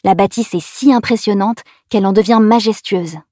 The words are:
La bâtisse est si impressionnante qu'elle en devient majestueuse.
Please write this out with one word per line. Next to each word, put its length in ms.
La 100
bâtisse 400
est 60
si 320
impressionnante 720
qu'elle 180
en 60
devient 300
majestueuse. 760